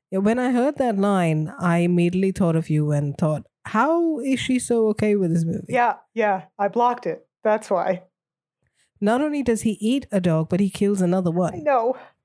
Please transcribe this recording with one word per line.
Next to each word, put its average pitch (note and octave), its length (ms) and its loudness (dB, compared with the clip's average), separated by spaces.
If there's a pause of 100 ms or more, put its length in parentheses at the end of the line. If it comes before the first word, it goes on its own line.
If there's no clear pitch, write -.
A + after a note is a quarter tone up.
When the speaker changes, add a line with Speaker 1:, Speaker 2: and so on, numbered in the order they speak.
(100)
Speaker 1:
Yeah, F#3+ 100 -2
when A3 180 2
I B3+ 140 0
heard C4 260 0
that A#3+ 180 0
line, F3 640 0
I E3+ 180 2
immediately F3 540 2
thought E3+ 240 0
of E3 140 -2
you D3+ 220 0
and C#3+ 260 -2
thought, D#3 240 -2 (240)
"How D#4 540 0
is C4 200 -2
she B3+ 180 0
so A3+ 300 0
okay G#3+ 280 0
with F3+ 180 2
this E3 100 2
movie?" E3+ 240 -4
Speaker 2:
Yeah, A#3+ 280 0 (180)
yeah. G#3 300 0 (140)
I G3+ 100 0
blocked A#3+ 380 0
it. - 220 -8 (160)
That's G#3+ 260 0
why. F3+ 340 -2 (960)
Speaker 1:
Not A3 200 2
only D4 240 -2
does A3+ 180 0
he A3+ 180 0
eat B3+ 300 -2
a G3+ 100 0
dog, E3 280 0
but F3+ 120 0
he G3 100 0
kills G3+ 320 0
another F3+ 280 2
one. E3+ 240 0
Speaker 2:
I - 40 -10
know. C4 380 0 (280)